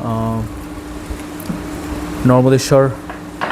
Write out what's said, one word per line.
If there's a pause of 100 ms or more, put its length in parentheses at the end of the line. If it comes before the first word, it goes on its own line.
আহ, (1900)
নর্মদেশ্বর (640)